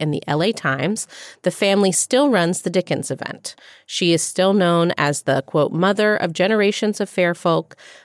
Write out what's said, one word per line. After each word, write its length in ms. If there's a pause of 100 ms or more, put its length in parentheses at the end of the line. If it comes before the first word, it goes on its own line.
in 100
the 160
L 160
A 100
Times, 540 (360)
the 100
family 400
still 380
runs 320
the 80
Dickens 400
event. 440 (320)
She 280
is 80
still 320
known 420
as 260
the, 200
quote, 280
"mother 460
of 160
generations 640
of 120
fair 240
folk 420 (280)